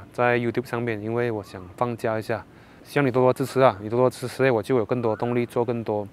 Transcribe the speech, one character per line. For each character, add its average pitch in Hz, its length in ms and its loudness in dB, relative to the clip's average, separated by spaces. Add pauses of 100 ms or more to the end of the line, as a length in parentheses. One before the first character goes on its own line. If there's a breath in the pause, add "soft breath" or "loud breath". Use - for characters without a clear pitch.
(120)
在 120 280 2
YouTube 120 260 -2
上 117 160 -4
面， 117 180 -4
因 110 140 -6
为 120 160 0
我 107 140 -6
想 92 200 -14 (140)
放 120 180 -6
假 110 220 -2
一 110 60 -4
下。 110 200 -6 (400 loud breath)
希 - 160 -6
望 143 60 4
你 123 60 2
多 127 100 2
多 127 100 8
支 131 140 -2
持 127 160 -2
啊！ 113 180 6
你 104 80 -8
多 117 100 -2
多 127 120 4
支 123 180 -6
持， 131 240 2
我 110 100 2
就 131 160 0
有 110 60 2
更 123 180 -2
多 110 140 0
动 120 180 -2
力 120 120 0
做 120 180 -2
更 117 200 -2
多 104 300 -2